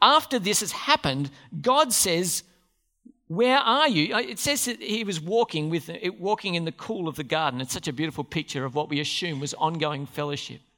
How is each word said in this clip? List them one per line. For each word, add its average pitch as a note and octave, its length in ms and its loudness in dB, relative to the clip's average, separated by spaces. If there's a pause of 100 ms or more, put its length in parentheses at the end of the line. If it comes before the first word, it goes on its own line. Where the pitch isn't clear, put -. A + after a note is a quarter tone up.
After C4+ 380 6
this G3 200 0
has G3+ 140 -4
happened, C#3+ 580 2 (300)
God B3+ 320 4
says, F3 500 0 (840)
"Where B3 320 4
are C4+ 280 4
you?" E3+ 280 2
Uh, A3 40 2
it A3+ 200 -6
says C#4+ 260 0
that A3+ 160 -4
he A3 220 -4
was F#3+ 180 -4
walking E3+ 480 0
with, E3 200 -2
uh, F3 280 -6
walking F#3+ 380 -2
in E3+ 100 -2
the D#3+ 60 -4
cool F#3+ 360 -6
of D3 80 -6
the D#3 80 -8
garden. C#3 380 -2
It's C3 120 -6
such - 140 -6
a D3 60 -4
beautiful D3+ 300 -4
picture C#3+ 420 -6
of B2 80 -6
what D3+ 160 -2
we D3 100 -2
assume D3+ 400 -4
was C#3+ 140 -6
ongoing D3+ 540 -2
fellowship. C#3+ 540 -8 (160)